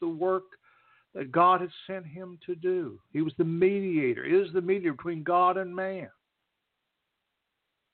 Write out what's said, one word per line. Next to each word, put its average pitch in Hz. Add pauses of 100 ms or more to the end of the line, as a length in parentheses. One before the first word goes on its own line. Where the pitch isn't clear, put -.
the 170
work 185 (720)
that 147
God 175
had 175 (160)
sent 190
him 180
to 180
do. 170 (140)
He 151
was 156
the 160
mediator, 165
is 175
the 180
mediator 180
between 160
God 180
and 185
man. 185 (1800)